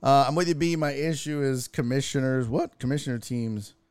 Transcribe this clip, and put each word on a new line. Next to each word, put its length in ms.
Uh, 260
I'm 80
with 140
you, 60
B. 200
My 160
issue 500
is 280
commissioners. 800
What? 280
Commissioner 420
teams. 540